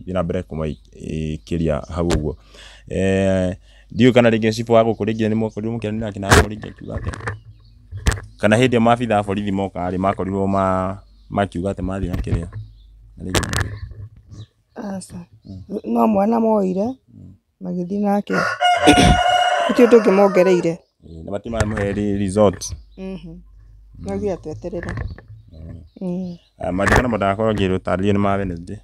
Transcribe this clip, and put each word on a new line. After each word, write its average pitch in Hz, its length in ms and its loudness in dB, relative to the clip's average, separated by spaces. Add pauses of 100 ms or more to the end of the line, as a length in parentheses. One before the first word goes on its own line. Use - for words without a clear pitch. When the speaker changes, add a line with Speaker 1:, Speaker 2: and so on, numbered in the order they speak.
Speaker 1:
thiĩ 90 80 -8
na 92 100 0
mbere 90 200 -4
kũmaikĩria 78 1400 -4 (120)
hau 85 160 -2
ũguo. 76 280 0 (520)
Eh, 95 680 0 (360)
ndiũĩ 117 200 6
kana 117 180 6
rĩngĩ 110 220 2
cibũ 113 200 -4
wa 113 100 8
gũkũ 113 220 0
rĩngĩ 110 260 0
nĩ 110 40 0
mwakorirwo 110 420 -4
mũkĩaranĩra 110 240 -6
nake 107 180 -8
na 98 120 -4
hau - 180 6
rĩngĩ 107 220 -12
akiuga - 240 -14
atĩa? - 180 -8 (1300)
Kana 107 180 4
hĩndĩ 127 120 4
ĩyo 117 120 2
maabitha 117 380 4
a 104 40 2
borithi 101 300 -4
moka 92 380 -4
rĩ, 92 80 -2
makorirwo 98 480 -2
ma-, 95 520 0 (320)
makiuga 98 420 -2
atĩ 95 100 -10
mathiĩ 92 260 -4
na 90 80 -4
kĩrĩa? 87 320 -4 (680)
Na 87 80 -14
rĩngĩ - 480 -4 (1040)
Speaker 2:
Aca. 190 520 -12 (180)
Speaker 1:
Mm. 95 180 -16 (220)
Speaker 2:
No 233 220 2
mwana 220 340 2
moire, 208 460 0 (280)
Speaker 1:
Mm. 95 200 -20 (280)
Speaker 2:
magĩthiĩ 180 380 -6
nake. 202 340 0
<coughs> 719 1300 4
Gũtirĩ 247 180 6
ũndũ 233 140 10
ũngĩ 208 100 2
mongereire. 185 680 4 (280)
Speaker 1:
Ĩĩ, 80 180 -16
na 85 60 -12
matimamũhe 107 640 -4
re-, 101 260 -2
resort. 98 560 2 (240)
Speaker 2:
Mhm. 185 300 -12
Speaker 1:
Mm. 175 120 -18 (580)
Speaker 2:
Maugire 196 380 -4
tweterere. 175 540 -10 (600)
Speaker 1:
Mm. 82 280 -16 (200)
Speaker 2:
Mm. 180 360 -6 (220)
Speaker 1:
Ah, - 140 -6
maandĩko 95 300 2
namo 120 140 -2
ndagakorwo 101 360 0
ngĩrũtarĩrio 92 600 0
nĩ 101 60 2
ma 98 180 0
Wednesday. 92 480 -8